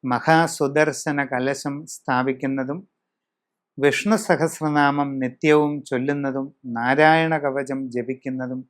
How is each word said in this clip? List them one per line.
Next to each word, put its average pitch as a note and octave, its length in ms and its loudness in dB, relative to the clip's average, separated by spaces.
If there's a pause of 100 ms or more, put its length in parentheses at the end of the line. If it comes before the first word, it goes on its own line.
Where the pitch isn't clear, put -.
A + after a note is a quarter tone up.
മഹാസുദർശന D3 1200 2
കലശം C3+ 500 -4 (200)
സ്ഥാപിക്കുന്നതും C3 840 -4 (1000)
വിഷ്ണു C#3+ 380 2
സഹസ്രനാമം D3 920 0 (100)
നിത്യവും D3 540 2 (160)
ചൊല്ലുന്നതും C#3 580 -2 (320)
നാരായണ D#3 600 4
കവചം C#3 400 -4 (120)
ജപിക്കുന്നതും B2+ 800 -6